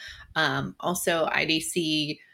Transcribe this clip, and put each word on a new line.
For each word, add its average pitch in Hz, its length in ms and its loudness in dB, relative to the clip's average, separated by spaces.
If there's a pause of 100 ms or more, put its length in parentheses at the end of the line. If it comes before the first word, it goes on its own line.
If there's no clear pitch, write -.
(360)
Um, 139 440 0
also, 170 520 0
I 143 140 2
D 160 160 2
C, 156 580 0 (140)